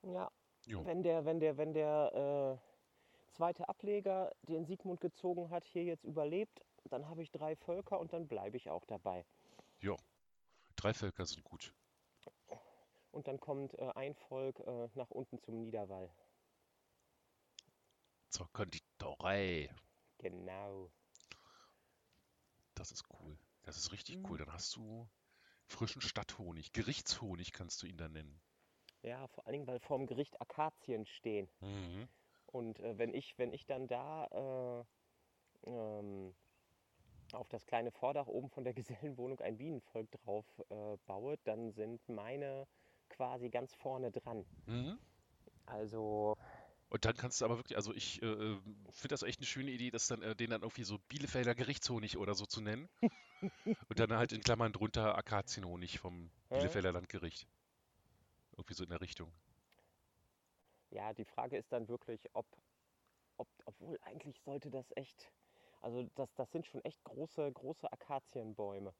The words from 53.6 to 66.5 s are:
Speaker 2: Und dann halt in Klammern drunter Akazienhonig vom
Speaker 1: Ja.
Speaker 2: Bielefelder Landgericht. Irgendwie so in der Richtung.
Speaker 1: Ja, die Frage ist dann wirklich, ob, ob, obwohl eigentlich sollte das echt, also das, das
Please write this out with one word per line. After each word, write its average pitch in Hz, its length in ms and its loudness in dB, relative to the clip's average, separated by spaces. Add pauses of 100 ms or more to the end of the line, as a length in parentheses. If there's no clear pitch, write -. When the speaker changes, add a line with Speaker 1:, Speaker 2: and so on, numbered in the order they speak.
Speaker 2:
Und 110 100 0
dann 113 140 8
halt 113 200 6
in 110 80 -2
Klammern 113 320 8
drunter 107 440 4
Akazienhonig 90 840 0
vom 87 300 -6 (200)
Speaker 1:
Ja. 127 80 2
Speaker 2:
Bielefelder 101 340 4
Landgericht. 87 560 -2 (1120)
Irgendwie - 160 -8
so 92 100 -4
in 85 60 -6
der 87 100 -2
Richtung. - 320 -6 (1600)
Speaker 1:
Ja, 104 240 -4
die 110 100 -6
Frage 123 340 -2
ist - 140 -4
dann 117 160 2
wirklich, 117 460 -6
ob, 113 120 -2 (920)
ob, 123 100 -6 (180)
obwohl 151 360 -8
eigentlich 139 400 -12
sollte 143 280 -6
das 127 280 -6
echt, - 340 -10 (500)
also 120 220 -2 (120)
das, 135 200 -2
das - 160 -2